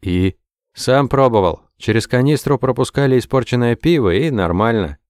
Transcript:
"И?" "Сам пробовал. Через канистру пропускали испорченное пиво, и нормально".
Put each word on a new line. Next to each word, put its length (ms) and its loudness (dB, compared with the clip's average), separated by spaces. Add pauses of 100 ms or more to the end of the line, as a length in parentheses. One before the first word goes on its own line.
"И?" 360 0 (380)
"Сам 360 0
пробовал. 500 2 (160)
Через 300 -2
канистру 520 0
пропускали 600 0
испорченное 580 -2
пиво, 380 0
и 160 0
нормально". 680 -2 (120)